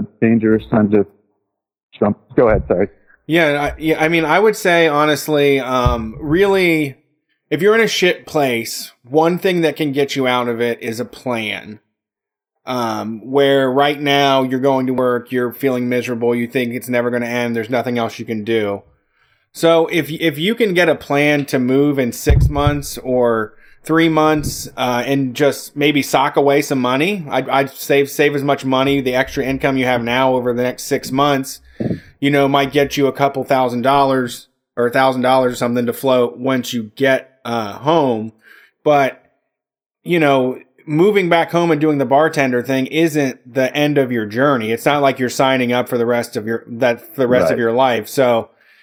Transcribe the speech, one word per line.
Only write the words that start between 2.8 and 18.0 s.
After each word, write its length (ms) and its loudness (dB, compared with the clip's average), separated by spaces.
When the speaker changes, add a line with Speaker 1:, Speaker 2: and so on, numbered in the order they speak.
Speaker 2:
Yeah, 500 0
I, 20 -20
yeah, 240 0
I 60 4
mean, 160 2
I 140 2
would 180 2
say, 320 2
honestly, 720 2
um, 600 -2
really, 760 0
if 100 -2
you're 140 4
in 60 2
a 80 2
shit 380 0
place, 680 -4
one 360 0
thing 240 -2
that 140 0
can 160 -2
get 240 -2
you 100 0
out 220 0
of 140 -4
it 180 -2
is 200 -8
a 40 -8
plan. 760 -8
Um, 560 -6
where 420 2
right 260 2
now 440 2
you're 180 -2
going 260 0
to 80 -2
work, 380 -2
you're 200 -2
feeling 360 -2
miserable, 460 -2
you 120 -2
think 280 -4
it's 140 -10
never 220 0
gonna 160 -2
end, 300 -4
there's 140 -6
nothing 280 -2
else 200 -4